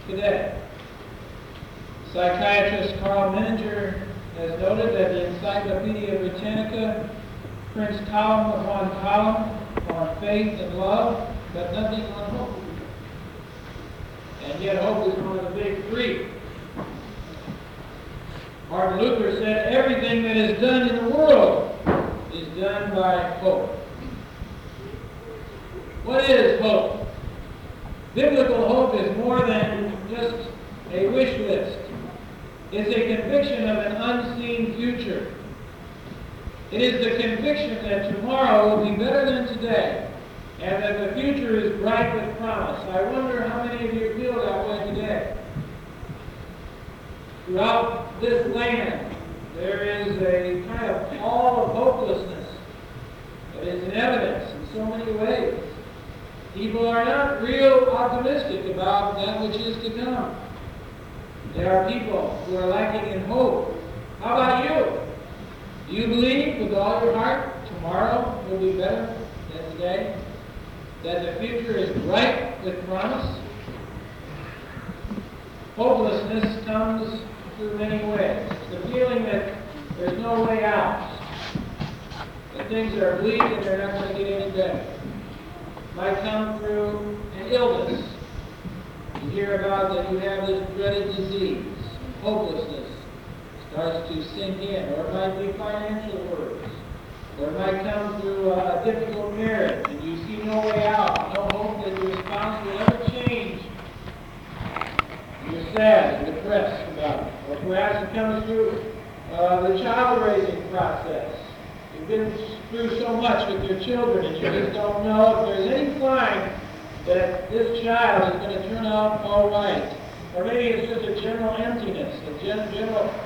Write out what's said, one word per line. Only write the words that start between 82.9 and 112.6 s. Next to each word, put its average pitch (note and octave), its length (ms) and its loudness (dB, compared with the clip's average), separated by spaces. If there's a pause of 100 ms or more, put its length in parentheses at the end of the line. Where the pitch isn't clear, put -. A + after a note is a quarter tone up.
are F#3 180 4
bleak A3 220 2
and - 220 2
they're F#3+ 160 0
not G3 140 -2
gonna G3 260 -4
get G3 240 0
any G3 80 -4
better. F#3+ 340 0 (1120)
Might G3 240 0
come G#3+ 400 -2
through G#3 580 -2 (180)
an A3 140 -6
illness. - 500 4 (1200)
You C#3+ 60 -4
hear G3+ 300 0
about G3 320 2
that F3+ 180 0
you F#3 80 2
have G3 280 -2
this F#3+ 300 0
dreaded G3+ 400 0
disease. F#3+ 500 -2 (560)
Hopelessness G3 640 -2 (840)
starts E3 380 -2
to D#3+ 140 -4
sink G3 400 -6
in, G3 320 -2
or - 120 -2
it F3 60 -4
might F#3+ 260 0
be G3 200 -2
financial G#3+ 680 -4
worries, C#3+ 440 -6 (680)
or D3 100 -2
it E3+ 100 -4
might F#3+ 340 0
come G3+ 280 -2
through G3 320 2
a F3+ 320 2
difficult G#3 500 -2
marriage, G#3 540 0
and D3 140 -6
you E3 220 -4
see G#3+ 200 -6
no G#3+ 160 2
way G#3 260 4
out, G#3 480 4
no G3 240 0
hope G#3 260 -2
that F#3+ 180 -2
your F#3 180 0
spouse G#3+ 440 -4
will G3 140 -4
ever A#3+ 480 2
change. A3+ 340 -2 (1900)
You're - 240 -6
sad G#3+ 500 6
and D#3 100 -4
depressed F#3+ 580 0
about D3+ 340 -2
it. - 60 -8 (180)
Or C#3+ 60 -4
perhaps G3 520 0
it A3 60 -8
comes A3 320 0
through, A3 480 0 (400)
uh, F3+ 340 4
the F#3+ 120 4
child A#3 420 4
raising F#3+ 460 4
process. - 640 -2 (640)
You've D#3+ 100 -8
been G#3+ 240 0 (380)